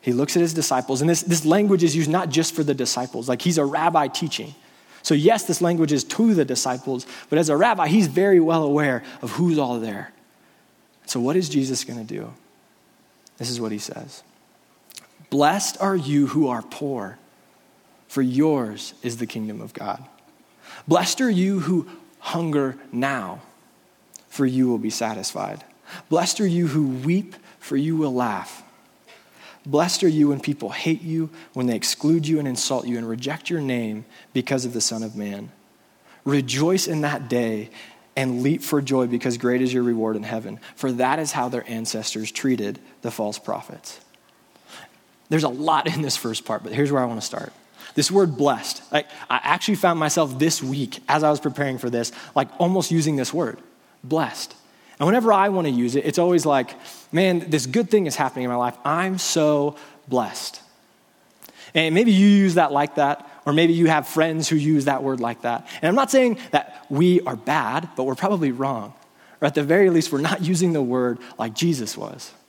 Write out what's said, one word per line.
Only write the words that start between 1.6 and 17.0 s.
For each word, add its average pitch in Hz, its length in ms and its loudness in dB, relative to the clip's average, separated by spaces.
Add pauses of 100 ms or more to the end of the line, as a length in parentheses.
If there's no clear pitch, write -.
is 151 100 4
used 156 140 2
not 175 200 0
just 160 260 0
for 160 80 -2
the 143 120 2
disciples. 123 540 -4
Like, 123 140 -2
he's 170 160 2
a 147 60 4
rabbi 160 420 2
teaching. - 480 -6 (480)
So - 120 2
yes, 180 300 4
this - 160 -2
language 165 320 2
is 139 120 0
to 226 280 2
the 165 120 4
disciples, 127 640 -4 (220)
but 147 120 2
as 160 80 2
a 147 80 2
rabbi, 185 320 2
he's 190 180 6
very 180 320 4
well 165 240 4
aware 143 400 2 (180)
of 123 120 -8
who's 165 260 2
all 123 220 -2
there. 101 320 -10 (920)
So - 120 -6
what 127 160 0
is 180 140 2
Jesus 135 360 0
gonna 120 200 -10
do? 110 280 -10 (1040)
This 123 120 -8
is 120 100 -6
what 110 120 -4
he 104 60 -6
says. - 440 -14 (1040)
"Blessed 156 520 0
are 196 160 0
you 143 320 2
who 143 200 2
are 117 140 -4
poor, 117 560 -8 (880)